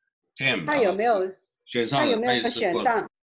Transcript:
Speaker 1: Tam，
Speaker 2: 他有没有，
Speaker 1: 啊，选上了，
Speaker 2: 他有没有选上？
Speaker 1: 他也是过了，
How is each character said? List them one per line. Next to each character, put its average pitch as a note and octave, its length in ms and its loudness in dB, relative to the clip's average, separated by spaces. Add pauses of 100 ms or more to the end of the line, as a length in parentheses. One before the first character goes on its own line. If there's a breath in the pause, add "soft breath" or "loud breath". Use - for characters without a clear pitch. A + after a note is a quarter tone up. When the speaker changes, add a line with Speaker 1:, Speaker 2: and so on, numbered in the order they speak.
(360)
Speaker 1:
Tam， A#2+ 300 -2
Speaker 2:
他 D4 120 0
有 G#3 140 2
没 G3 120 -2
有， G#3+ 200 2
Speaker 1:
啊， F#3+ 80 -6 (340)
选 - 200 -2
上 - 140 0
了， D4+ 80 2
Speaker 2:
他 C4 40 2
有 A3 80 0
没 B3 200 0
有 A3+ 100 -2
选 A#3 240 -2
上？ - 0 -
Speaker 1:
他 - 0 -
也 - 0 -
是 - 0 -
过 - 100 -2
了， A3+ 260 0 (180)